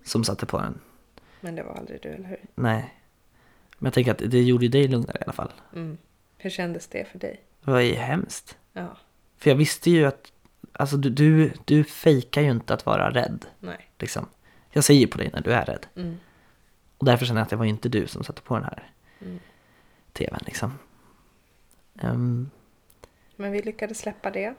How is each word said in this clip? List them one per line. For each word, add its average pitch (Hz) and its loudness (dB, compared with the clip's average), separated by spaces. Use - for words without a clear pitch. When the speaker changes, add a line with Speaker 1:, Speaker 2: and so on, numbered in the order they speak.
Speaker 1:
som 117 -2
satte - -4
på - -4
den. - -8
Speaker 2:
Men 170 -12
det 165 -10
var - -12
aldrig - -14
du, - -14
eller 185 -14
hur? 190 -14
Speaker 1:
Nej. 120 -2
Men - -6
jag 131 -2
tänker 123 4
att - -2
det 123 4
gjorde 123 4
ju 120 2
dig 135 4
lugnare 123 -2
i - -8
alla - -6
fall. - -8
Speaker 2:
Mm. 165 -12
Hur 190 -8
kändes 175 -8
det - -8
för - -18
dig? - -12
Speaker 1:
Det 135 -2
var 127 4
ju 123 2
hemskt. 127 -6
Speaker 2:
Ja. - -12
Speaker 1:
För - 4
jag 131 6
visste 147 2
ju 165 6
att, - -2
alltså, 143 -2
du, 139 2
du, 151 6
du 151 6
fejkar - 2
ju 147 4
inte 113 -2
att - -6
vara - 2
rädd. - -2
Speaker 2:
Nej. - -14
Speaker 1:
Liksom. - -8
Jag 123 2
ser 147 8
ju 127 8
på - -6
dig - -4
när - -6
du 90 0
är 120 2
rädd. - -8
Speaker 2:
Mm. 175 -10
Speaker 1:
Och 135 -2
därför 123 4
känner 117 0
jag 110 0
att - -6
det 104 0
var 113 0
ju 110 2
inte 110 -4
du 110 0
som - -10
satte - -14
på - -4
den 110 -4
här - -12
Speaker 2:
Mm. 185 -14
Speaker 1:
T - -4
V:n, - -8
liksom. 131 -8
Ehm. 120 -2
Speaker 2:
Men 202 -6
vi 208 -4
lyckades 214 -8
släppa 208 -8
det. 196 -6